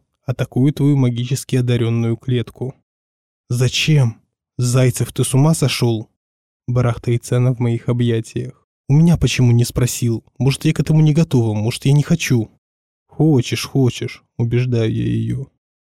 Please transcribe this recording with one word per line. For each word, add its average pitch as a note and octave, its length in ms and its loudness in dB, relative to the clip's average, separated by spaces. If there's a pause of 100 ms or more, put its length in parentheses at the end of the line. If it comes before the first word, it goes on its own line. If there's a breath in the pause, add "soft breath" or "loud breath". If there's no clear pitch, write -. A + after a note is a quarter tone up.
(260)
атакуют C3 500 -2
твою C#3+ 200 2
магически B2 580 -2
одаренную A#2 640 0
клетку. B2 580 -6 (760)
«Зачем? B2+ 720 0 (360)
Зайцев, B2 540 0
ты C3+ 100 -2
с - 120 -4
ума D3 200 4
сошел?» A#2+ 540 -2 (580)
барахтается A#2+ 680 -2
она B2 160 2
в A#2 80 -4
моих A#2 280 -2
объятиях. A#2+ 800 -4 (220)
«У C#3 60 4
меня E3 220 4
почему B2 360 2
не A#2+ 120 4
спросил? A#2 600 -4 (140)
Может, B2+ 260 -2
я D#3 80 2
к - 80 -4
этому D#3 200 2
не D3+ 120 4
готова, B2 420 2
может, G#2+ 300 -4
я C#3 80 2
не D3 100 4
хочу?» C3 480 -2 (560)
«Хочешь, C#3+ 600 0
хочешь», - 580 -2 (120)
убеждаю A#2+ 560 -2
я A#2 120 -4
ее. A#2 420 -4 (380)